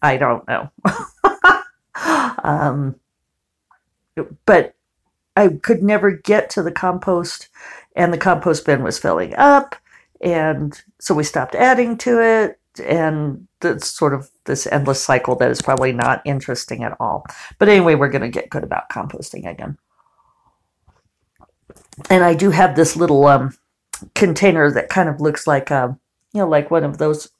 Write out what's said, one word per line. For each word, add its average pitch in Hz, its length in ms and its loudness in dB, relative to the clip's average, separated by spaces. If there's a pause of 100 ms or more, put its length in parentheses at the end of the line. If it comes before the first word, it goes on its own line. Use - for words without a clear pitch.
I 135 140 2
don't 123 320 -2
know. 120 220 -6 (140)
<laughs> 415 280 -4 (1300)
Um, 147 540 -4 (1500)
but 180 300 4 (640)
I 208 120 6
could 165 340 -2
never 202 280 2
get 208 400 -2
to 196 120 -4
the 170 100 -4
compost, 180 760 -4 (480)
and 175 160 0
the 160 60 -4
compost 170 480 0
bin 135 160 2
was - 160 -4
filling 85 380 -2
up, 277 400 4 (440)
and 156 600 -2 (200)
so - 140 -2
we 151 100 0
stopped 135 300 -6
adding 240 440 2
to 240 220 0
it, 226 380 2 (260)
and 156 640 -2 (140)
that's 151 280 -4
sort 143 260 -2
of 139 160 -10 (140)
this 131 220 -4
endless 139 340 -2
cycle 127 360 0
that 123 140 2
is 123 120 -4
probably 131 300 0
not 120 320 -2
interesting 131 580 -8
at 113 180 -8
all. 110 240 -6 (340)
But 202 100 4
anyway, 175 260 6
we're 139 160 2
gonna 123 180 -4
get - 220 -8
good 143 140 -6
about - 260 -6
composting - 580 -12
again. - 300 -14 (2250)
And 185 140 6
I 170 100 4
do 180 160 2
have 165 240 4
this 156 220 2
little, 147 300 4
um, 135 300 2 (580)
container 165 580 4
that 120 160 -2
kind 175 200 0
of 147 120 -6
looks 147 260 -2
like 139 240 0
a, 131 260 -2 (360)
you 208 80 -4
know, 180 80 0
like 147 220 0
one 165 120 2
of 147 160 -6
those 151 300 -2 (120)